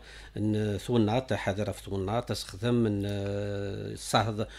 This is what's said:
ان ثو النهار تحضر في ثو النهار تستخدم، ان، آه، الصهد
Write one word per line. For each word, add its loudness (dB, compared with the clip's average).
ان 2
ثو 0
النهار 4
تحضر 0
في -10
ثو -6
النهار 0
تستخدم، 2
ان، 2
آه، -2
الصهد 2